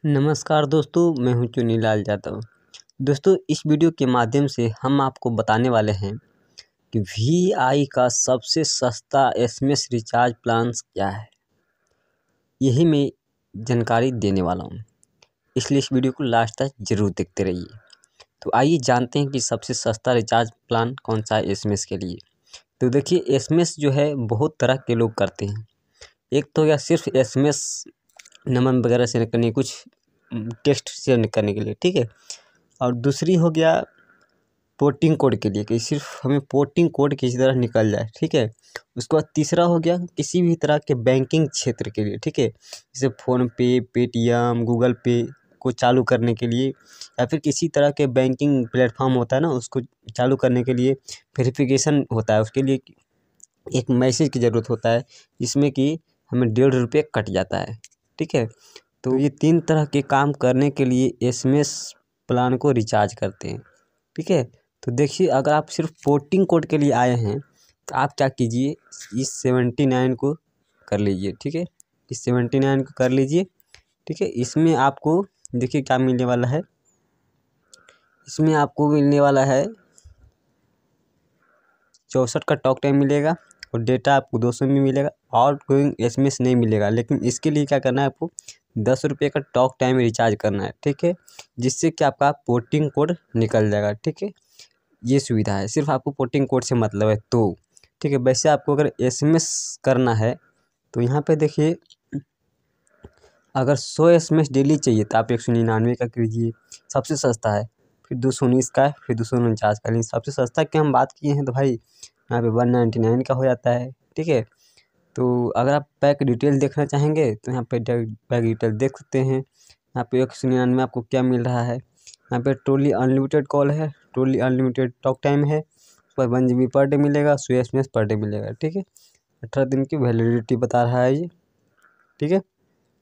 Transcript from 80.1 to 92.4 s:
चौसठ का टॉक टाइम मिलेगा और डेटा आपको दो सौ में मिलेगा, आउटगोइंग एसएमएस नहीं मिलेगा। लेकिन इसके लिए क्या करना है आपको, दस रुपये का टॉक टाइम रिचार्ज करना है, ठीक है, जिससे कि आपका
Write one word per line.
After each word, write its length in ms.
चौसठ 340
का 120
टॉक 260
टाइम 160
मिलेगा 380
और 80
डेटा 340
आपको 220
दो 140
सौ 140
में 140
मिलेगा, 300
आउटगोइंग 640
एसएमएस 400
नहीं 160
मिलेगा। 340
लेकिन 340
इसके 260
लिए 160
क्या 120
करना 240
है 40
आपको, 240
दस 260
रुपये 240
का 120
टॉक 260
टाइम 180
रिचार्ज 380
करना 280
है, 80
ठीक 220
है, 100
जिससे 320
कि 140
आपका 260